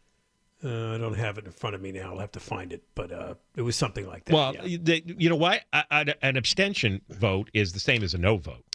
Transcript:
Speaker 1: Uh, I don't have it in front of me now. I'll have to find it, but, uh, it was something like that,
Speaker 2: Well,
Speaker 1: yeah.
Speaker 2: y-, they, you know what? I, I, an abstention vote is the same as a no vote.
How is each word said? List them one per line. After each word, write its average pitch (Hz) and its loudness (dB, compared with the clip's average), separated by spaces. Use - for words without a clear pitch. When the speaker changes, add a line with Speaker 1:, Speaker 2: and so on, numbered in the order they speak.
Speaker 1:
Uh, 113 -4
I 113 -4
don't 113 -2
have 104 -4
it 104 -14
in 92 -16
front 104 -6
of 95 -10
me 95 -10
now. 92 -10
I'll 90 -10
have 101 -10
to - -14
find 92 -8
it, - -12
but, - -6
uh, - -10
it 127 -4
was 120 0
something 101 -2
like - -16
that, 160 4
Speaker 2:
Well, 139 4
Speaker 1:
yeah. - -12
Speaker 2:
y-, 175 -4
they, 165 4
you 170 2
know 165 4
what? 180 4
I, 151 2
I, 147 2
an 135 2
abstention 123 2
vote 98 0
is 101 2
the 98 -8
same 120 2
as 85 0
a 90 -2
no 98 4
vote. 73 -10